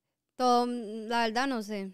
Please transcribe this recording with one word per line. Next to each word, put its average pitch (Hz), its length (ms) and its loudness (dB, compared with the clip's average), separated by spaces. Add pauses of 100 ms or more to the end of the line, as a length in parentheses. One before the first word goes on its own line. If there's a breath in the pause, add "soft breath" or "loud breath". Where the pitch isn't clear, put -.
(360)
todo, 247 320 4
la 226 600 -4
verdad 233 200 0
no 247 140 -2
sé. 196 320 -6